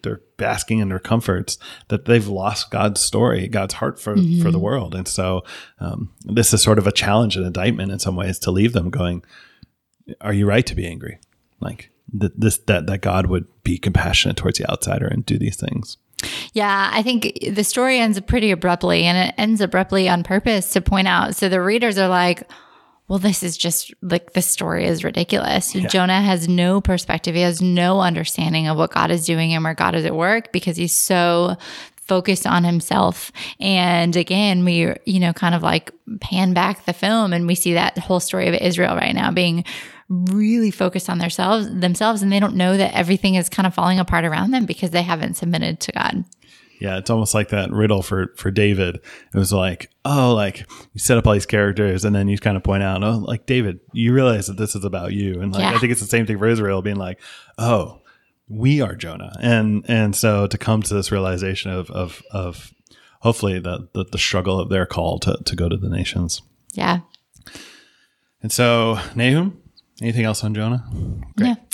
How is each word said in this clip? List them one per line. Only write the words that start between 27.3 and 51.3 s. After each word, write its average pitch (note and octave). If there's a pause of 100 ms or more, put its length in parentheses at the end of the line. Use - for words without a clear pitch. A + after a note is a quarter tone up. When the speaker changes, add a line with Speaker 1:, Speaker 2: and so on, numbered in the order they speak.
Speaker 2:
He E3+
has F3
no F3+
understanding E3
of D#3
what D#3+
God E3+
is E3+
doing E3
and D#3+
where D#3+
God F3
is D#3+
at D#3+
work G3
because E3+
he's F3
so F3 (500)
focused F#3
on F3
himself. F3 (280)
And F3
again, F#3
we, E3+ (120)
you F#3+
know, E3+
kind F3
of, E3
like, D#3+ (300)
pan F#3
back F3+
the F3
film G#3
and E3+
we F3
see F3
that F3
whole F3+
story F#3
of E3+
Israel F3
right -
now -
being E3+ (460)
really G#3
focused F#3
on F3
themselves, F#3 (140)
themselves, G3
and G3
they G3
don't G#3
know F#3
that G3
everything F#3
is F3
kind -
of F3+
falling F#3
apart E3+
around E3+
them B3+
because -
they F3
haven't F3
submitted E3
to -
God. - (540)
Speaker 1:
Yeah, F#2+
it's F#2+
almost A2+
like G#2+
that G2+
riddle G#2+
for, F#2+
for -
David. G2 (380)
It -
was G2
like, F#2 (140)
oh, C3+
like, G2+ (240)
you -
set B2
up A2+
all A2